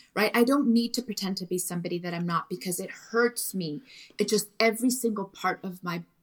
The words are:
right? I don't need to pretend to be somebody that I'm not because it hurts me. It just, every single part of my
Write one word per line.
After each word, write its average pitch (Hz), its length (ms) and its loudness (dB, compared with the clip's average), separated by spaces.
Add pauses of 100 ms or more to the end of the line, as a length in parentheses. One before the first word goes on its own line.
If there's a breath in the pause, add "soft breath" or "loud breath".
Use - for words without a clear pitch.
(140 loud breath)
right? 214 180 2
I 240 120 6
don't 269 240 4
need 233 260 2
to 233 80 -2
pretend 196 360 -4
to 185 60 -8
be 180 140 -2
somebody 175 400 -4
that 175 160 -6
I'm 170 120 -2
not 170 220 0
because 180 300 -4
it 190 120 -6 (200)
hurts 233 420 2
me. 160 300 -4 (340 loud breath)
It 202 120 2
just, 208 180 2 (140)
every 226 300 4
single 214 340 0
part 185 400 -4
of 185 180 -10
my 170 220 -6 (180)